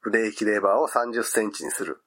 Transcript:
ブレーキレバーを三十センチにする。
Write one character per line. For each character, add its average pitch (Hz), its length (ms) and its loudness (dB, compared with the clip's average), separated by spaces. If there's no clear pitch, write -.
ブ 110 80 -4
レ 113 180 2
ー 104 40 -4
キ - 120 -4
レ 104 160 2
バ 98 160 4
ー - 20 4
を 156 80 2
三 120 260 0
十 113 120 0
セ 110 200 2
ン 104 60 -2
チ 80 140 -12
に 73 80 -6
す 101 120 -4
る。 78 220 -8